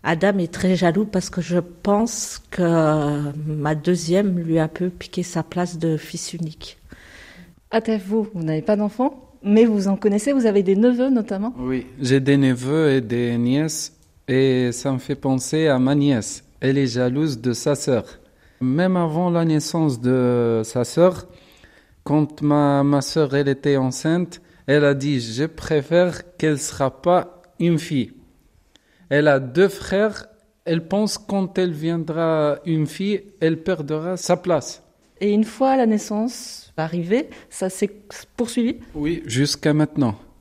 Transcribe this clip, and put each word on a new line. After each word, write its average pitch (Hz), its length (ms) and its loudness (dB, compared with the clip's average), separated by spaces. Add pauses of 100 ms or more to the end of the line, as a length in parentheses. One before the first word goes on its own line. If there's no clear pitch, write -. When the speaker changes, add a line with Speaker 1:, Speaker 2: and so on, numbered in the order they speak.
Speaker 1:
Adam 185 340 0
est 175 160 -2
très 185 240 0
jaloux 180 280 2
parce 190 240 -4
que - 120 -4
je 170 160 -2
pense 202 840 -2 (100)
que 156 720 2 (220)
ma 151 300 -2
deuxième 175 640 0
lui 165 180 0
a 160 80 2
un - 40 -6
peu 180 200 -4
piqué - 320 -8
sa 170 220 -4
place 175 360 -6
de 160 180 0
fils - 360 -10
unique. 165 440 -10 (960)
Speaker 2:
Atef, 220 340 -2
vous, 214 280 0
vous 170 100 -6
n'avez 156 180 -2
pas 214 160 2
d'enfants, 208 560 -4 (100)
mais 214 220 6
vous 208 240 0
en 196 80 0
connaissez, 208 340 0
vous 269 140 2
avez 202 180 4
des 190 140 4
neveux 247 320 2
notamment ? 220 480 -2
Speaker 3:
Oui, 127 300 -4 (120)
j'ai 135 220 2
des 139 160 4
neveux 139 540 2
et 135 100 4
des 120 360 -2
nièces 139 600 -2 (320)
et 127 420 2
ça 135 220 -4
me 127 60 -2
fait 139 160 -6
penser 135 520 0
à 139 100 4
ma 131 180 2
nièce. 143 500 0 (160)
Elle 135 160 2
est 139 100 2
jalouse 123 540 0
de 123 100 0
sa 143 240 0
sœur. 123 300 0 (560)
Même 160 340 2
avant 175 340 0
la 170 140 0
naissance 156 560 0
de 123 640 2
sa 120 220 -2
sœur, 175 420 2 (800)
quand 147 380 0
ma, 147 400 2
ma 143 180 2
sœur, 139 340 0
elle 143 140 2
était 139 280 0
enceinte, 160 640 -2 (260)
elle 147 180 4
a 143 80 4
dit, « 139 260 -2 (160)
Je 139 100 -2
préfère 160 920 -2
qu'elle 151 220 0
sera - 420 -4
pas - 400 0 (180)
une 165 200 2
fille. » 131 340 -4 (960)
Elle 147 200 4
a 139 100 4
deux 135 300 2
frères, 202 580 -4 (380)
elle 165 200 -2
pense 202 320 -2
quand 190 400 -4
elle 185 140 0
viendra 160 920 -2
une 156 220 0
fille, 196 360 -4 (160)
elle 160 240 0
perdra 160 540 -4
sa 180 180 0
place. 175 480 -2 (380)
Speaker 2:
Et 208 100 2
une 214 140 4
fois 269 320 0
la 254 80 4
naissance 220 880 -4
arrivée, 170 540 -2 (200)
ça 190 200 -6
s'est 196 200 -4 (460)
poursuivi ? 240 400 -2 (200)
Speaker 3:
Oui, 156 300 -4
jusqu'à 143 480 0
maintenant. 147 420 0 (260)